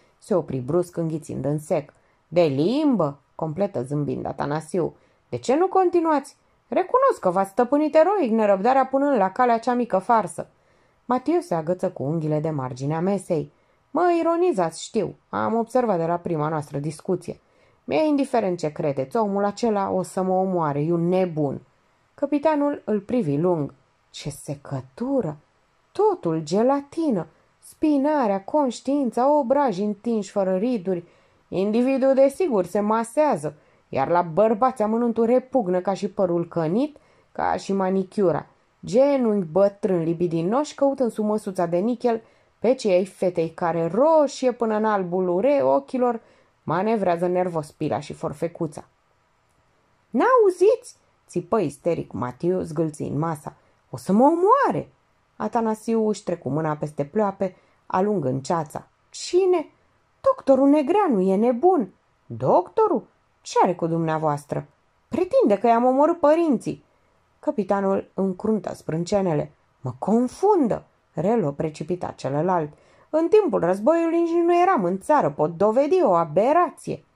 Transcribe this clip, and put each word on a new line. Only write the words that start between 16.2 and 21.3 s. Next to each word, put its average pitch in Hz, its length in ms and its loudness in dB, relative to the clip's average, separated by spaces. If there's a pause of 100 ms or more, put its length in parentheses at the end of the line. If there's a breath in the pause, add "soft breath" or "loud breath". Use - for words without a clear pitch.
noastră 151 300 -6
discuție. 160 600 -6 (440 soft breath)
Mi-e 294 220 0
indiferent 240 520 0
ce 151 140 -4
credeți, 139 460 -4
omul 202 260 0
acela 202 460 -2
o 190 120 -2
să 180 200 -6
mă 185 120 0
omoare, 175 500 0
e 165 100 0
un 170 140 0
nebun. 156 540 -2 (540)